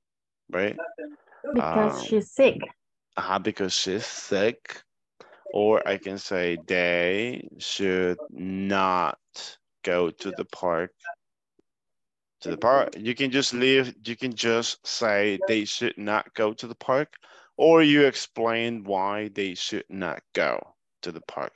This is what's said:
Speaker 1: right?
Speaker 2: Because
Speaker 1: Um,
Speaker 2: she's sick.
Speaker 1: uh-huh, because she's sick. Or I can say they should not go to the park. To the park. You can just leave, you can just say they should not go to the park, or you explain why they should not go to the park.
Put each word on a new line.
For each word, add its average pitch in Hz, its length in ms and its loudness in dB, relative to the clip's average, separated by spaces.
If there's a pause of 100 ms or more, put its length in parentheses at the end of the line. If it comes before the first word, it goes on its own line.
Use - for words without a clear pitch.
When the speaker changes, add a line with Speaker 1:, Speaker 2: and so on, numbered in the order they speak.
(500)
Speaker 1:
right? - 260 -2 (760)
Speaker 2:
Because 214 460 2
Speaker 1:
Um, - 60 -10
Speaker 2:
she's 214 260 0
sick. 269 240 4 (600)
Speaker 1:
uh-huh, 95 220 -2
because 95 360 -2
she's 95 320 -2
sick. - 760 -2 (720)
Or 107 320 4
I 98 120 0
can 98 200 -8
say 87 380 -2 (100)
they 90 800 0 (120)
should 92 600 0 (120)
not 95 880 0 (680)
go 87 260 2
to 98 220 -8
the 92 140 -8
park. 87 460 -4 (1500)
To 87 80 -8
the 82 60 -4
park. 127 420 2
You 110 160 -4
can 135 160 0
just 131 240 2
leave, 127 400 4 (100)
you 117 120 -8
can 127 180 -6
just 117 520 0
say 101 600 0
they 107 180 2
should - 340 -4
not 104 360 -2
go 107 200 0
to 120 120 -12
the 117 80 -12
park, 139 400 -2 (420)
or 165 260 8
you 147 240 8
explain 113 760 -2
why 101 460 -2
they 98 260 -4
should - 340 -6
not 90 340 -8 (120)
go 69 240 0 (440)
to 87 100 -10
the 82 80 -12
park. - 360 -10